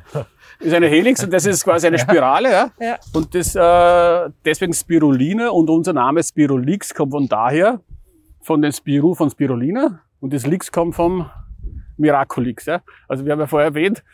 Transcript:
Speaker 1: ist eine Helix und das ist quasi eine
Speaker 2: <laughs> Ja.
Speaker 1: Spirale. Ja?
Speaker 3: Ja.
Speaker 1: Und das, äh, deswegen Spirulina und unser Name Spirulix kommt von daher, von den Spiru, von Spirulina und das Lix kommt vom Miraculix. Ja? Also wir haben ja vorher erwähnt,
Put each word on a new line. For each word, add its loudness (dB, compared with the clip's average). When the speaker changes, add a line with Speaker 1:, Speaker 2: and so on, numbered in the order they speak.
Speaker 1:
ist -2
eine 4
Helix 2
und -6
das 2
ist -2
quasi 2
eine 2
Speaker 2:
<laughs> -
Ja. 0
Speaker 1:
Spirale. 2
Ja? 2
Speaker 3:
Ja. -8
Speaker 1:
Und -4
das, -4
äh, 4
deswegen -2
Spirulina 0
und 2
unser 2
Name 0
Spirulix -2
kommt -4
von -2
daher, 0
von 0
den 0
Spiru, 0
von 0
Spirulina -2
und -8
das -4
Lix -4
kommt -2
vom -2
Miraculix. -2
Ja? -4
Also -6
wir -2
haben -2
ja -2
vorher 2
erwähnt, -2